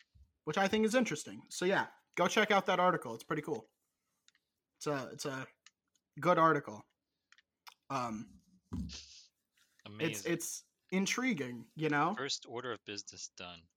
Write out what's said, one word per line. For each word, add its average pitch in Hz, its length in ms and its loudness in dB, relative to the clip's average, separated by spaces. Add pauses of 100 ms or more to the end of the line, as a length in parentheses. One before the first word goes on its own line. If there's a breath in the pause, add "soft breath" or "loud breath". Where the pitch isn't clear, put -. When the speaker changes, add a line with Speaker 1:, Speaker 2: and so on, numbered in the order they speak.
(440)
Speaker 1:
Which 156 140 -2
I 196 80 6
think 220 180 4
is 220 120 2
interesting. 151 520 0
So, - 160 -4
yeah, 175 220 2 (300)
go 175 100 4
check 214 240 2
out 190 160 4
that 180 140 4
article. 165 340 2
It's 113 80 -12
pretty 151 200 -4
cool. 117 260 -6 (1080)
It's - 100 -6
a, 135 240 -4
it's - 140 -10
a 131 200 -6 (720)
good 175 200 6
article. 143 460 4 (1040)
Um, 117 380 -4 (460)
it's, - 340 -8 (800)
Speaker 2:
Amazing. 139 460 -4
Speaker 1:
it's - 320 -6 (260)
intriguing, 180 760 -2 (100)
you 156 120 -2
know? 147 300 2
Speaker 2:
First 135 300 -6
order 123 240 -6
of 104 120 -10
business 101 520 -12
done. 87 240 -14 (160)